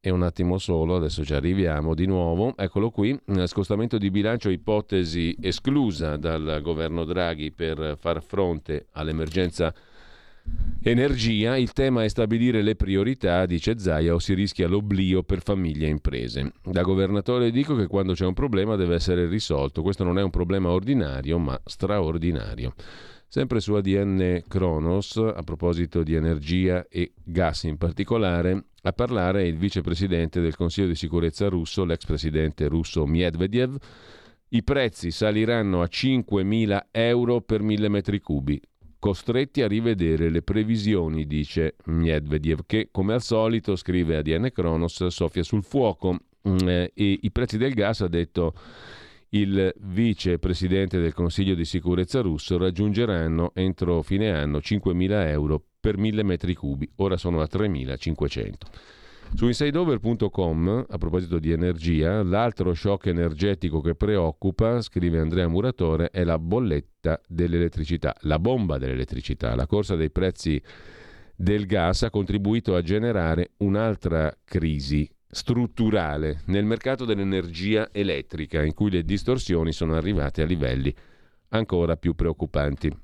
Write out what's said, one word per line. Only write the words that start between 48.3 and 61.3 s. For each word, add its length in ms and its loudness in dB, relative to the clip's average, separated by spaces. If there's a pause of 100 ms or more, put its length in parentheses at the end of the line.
il 400 2 (100)
vicepresidente 1160 0
del 160 0
Consiglio 400 0
di 100 -2
sicurezza 560 0
russo, 380 -2
raggiungeranno 960 0
entro 480 0
fine 300 0
anno 280 0
cinquemila 680 0
euro 340 0 (160)
per 180 0
mille 280 0
metri 280 0
cubi, 440 -4
ora 200 0
sono 240 0
a 60 0
tremilacinquecento. 1200 -4 (680)
Su 140 2
inside 320 2
over 220 2
punto 300 0
com, 580 0
a 100 -8
proposito 400 -2